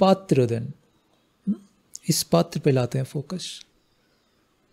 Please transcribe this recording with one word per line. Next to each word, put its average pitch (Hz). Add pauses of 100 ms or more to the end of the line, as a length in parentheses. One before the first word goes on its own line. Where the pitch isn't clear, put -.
patra 190
then। 117
हम्म? - (540)
इस -
पात्र 170
पे 147
लाते 127
हैं 131
फोकस - (1120)